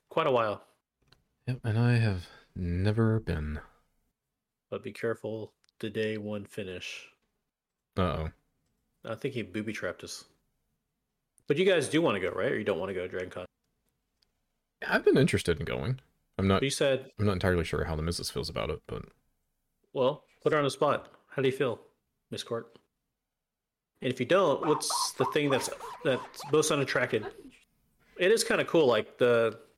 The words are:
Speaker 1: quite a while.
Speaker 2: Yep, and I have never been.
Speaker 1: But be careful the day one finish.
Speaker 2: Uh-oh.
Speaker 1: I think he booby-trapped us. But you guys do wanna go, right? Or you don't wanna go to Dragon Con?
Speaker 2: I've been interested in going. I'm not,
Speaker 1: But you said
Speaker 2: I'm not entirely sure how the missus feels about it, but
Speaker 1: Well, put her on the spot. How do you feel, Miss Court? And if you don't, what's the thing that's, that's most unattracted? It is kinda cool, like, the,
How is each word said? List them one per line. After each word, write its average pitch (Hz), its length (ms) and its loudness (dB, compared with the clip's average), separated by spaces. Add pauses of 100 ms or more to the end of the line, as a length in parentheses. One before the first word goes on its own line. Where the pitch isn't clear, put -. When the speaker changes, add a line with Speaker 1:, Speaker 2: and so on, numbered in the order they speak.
Speaker 1:
quite 165 160 0
a 143 60 2
while. 110 320 2 (840)
Speaker 2:
Yep, 127 180 -4
and 110 140 0
I 120 200 4
have 101 280 0 (300)
never 104 640 2
been. 76 400 -4 (1120)
Speaker 1:
But 98 120 -8
be 101 100 -10
careful 110 580 -6 (280)
the 110 120 -6
day 110 260 -2
one 104 280 -8
finish. - 600 -12 (920)
Speaker 2:
Uh-oh. 80 320 0 (760)
Speaker 1:
I 113 100 -8
think 117 180 -6
he 120 80 -6
booby-trapped 104 640 -8
us. - 180 -14 (1200)
But 147 100 0
you 185 80 2
guys 170 240 4
do 156 120 2
wanna 110 200 2
go, 90 80 0
right? 104 240 -2
Or 117 40 -2
you 107 60 -4
don't 98 160 0
wanna 95 140 -4
go 90 80 -4
to 90 80 -6
Dragon 92 200 -8
Con? 90 160 -12 (1400)
Speaker 2:
I've - 160 0
been 359 140 6
interested 98 420 2
in 82 60 -6
going. 71 340 -4 (380)
I'm 95 100 2
not, 95 140 6
Speaker 1:
But - 20 -2
you 139 60 2
said 135 500 0
Speaker 2:
I'm 104 60 0
not 104 80 4
entirely 90 320 2
sure 78 180 -2
how 78 140 -4
the 78 40 -2
missus 85 300 -4
feels - 180 -6
about 58 200 -4
it, 76 180 -6
but - 160 -10 (880)
Speaker 1:
Well, 139 320 0 (180)
put 151 120 2
her 156 40 4
on 147 60 4
the 135 80 2
spot. - 380 0 (180)
How - 140 -4
do 131 80 4
you 127 40 2
feel, 127 280 -2 (500)
Miss 110 120 -8
Court? - 340 -10 (1200)
And 127 100 -2
if 127 100 -4
you 123 40 -4
don't, 165 400 2
what's - 520 0
the 127 80 0
thing 147 240 0
that's, 131 200 0 (360)
that's - 360 -4 (120)
most 151 180 4
unattracted? 127 560 0 (880)
It 185 140 4
is 220 140 2
kinda 180 180 2
cool, 156 240 4
like, 110 300 2
the, 117 420 4 (180)